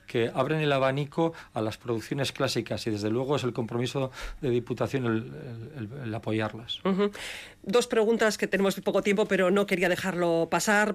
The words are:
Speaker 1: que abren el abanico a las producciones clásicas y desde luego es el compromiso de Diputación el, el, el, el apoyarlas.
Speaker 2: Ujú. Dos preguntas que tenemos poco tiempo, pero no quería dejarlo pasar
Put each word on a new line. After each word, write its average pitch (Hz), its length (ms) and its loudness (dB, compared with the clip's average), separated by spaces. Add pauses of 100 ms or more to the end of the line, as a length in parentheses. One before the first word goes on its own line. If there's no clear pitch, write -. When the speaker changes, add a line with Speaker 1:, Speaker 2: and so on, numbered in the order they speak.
Speaker 1:
que 117 280 2
abren 139 240 2
el 147 140 2
abanico 139 580 0 (220)
a 117 80 -2
las 110 160 -2
producciones 120 560 -4
clásicas 120 520 -2
y 113 60 -2
desde 104 180 -2
luego 131 280 0
es 127 80 -4
el 117 80 -2
compromiso 127 580 -2 (300)
de 139 80 0
Diputación 123 560 0
el, 113 80 2 (640)
el, 107 160 -8
el, 143 140 -10
el 107 80 -6
apoyarlas. 110 680 -4
Speaker 2:
Ujú. 196 280 0 (520)
Dos 240 240 2
preguntas 220 500 2
que 214 80 -2
tenemos 190 360 2
poco 196 200 2
tiempo, 202 240 2
pero 185 260 4
no 202 140 4
quería 185 220 2
dejarlo 170 640 2
pasar 170 140 0 (280)